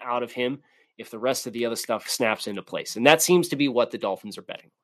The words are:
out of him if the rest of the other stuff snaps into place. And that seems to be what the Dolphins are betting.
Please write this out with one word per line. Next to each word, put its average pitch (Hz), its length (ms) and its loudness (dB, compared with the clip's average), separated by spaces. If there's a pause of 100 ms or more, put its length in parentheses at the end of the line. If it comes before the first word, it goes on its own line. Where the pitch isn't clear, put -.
out 123 220 -2
of 120 100 -8
him 127 280 -2 (360)
if 107 140 -16
the 113 80 -12
rest 127 280 0
of 120 60 -10
the 117 140 -2
other 117 100 -2
stuff - 320 -4
snaps 110 380 0
into 101 160 -6
place. - 340 -8
And 117 100 4
that 160 140 8
seems 175 280 4
to 147 80 -4
be 143 120 2
what 120 220 2
the 120 80 -8
Dolphins 98 400 -4
are 104 40 -16
betting. - 280 -16 (140)